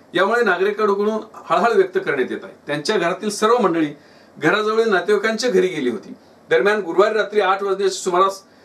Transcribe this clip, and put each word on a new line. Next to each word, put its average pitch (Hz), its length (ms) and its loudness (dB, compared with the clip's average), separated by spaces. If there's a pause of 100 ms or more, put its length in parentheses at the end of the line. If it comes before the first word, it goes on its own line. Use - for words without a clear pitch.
(140)
यामुळे 226 300 2
नागरिकांकडून 202 640 0 (260)
हळहळ 190 380 0
व्यक्त 190 260 2
करण्यात 131 320 -2
येत 107 120 -8
आहे. - 100 -16 (140)
त्यांच्या 151 320 -2
घरातील 180 320 -2
सर्व 220 280 2
मंडळी 165 280 0 (520)
घराजवळील 214 500 0
नातेवाईकांच्या 214 600 0
घरी 185 160 4
गेली 151 240 -4
होती. 104 220 -8 (380)
दरम्यान, 196 300 2
गुरुवारी 190 340 2
रात्री 208 260 0
आठ 196 220 0
वाजण्याच्या 190 400 -2
सुमारास 190 400 0 (220)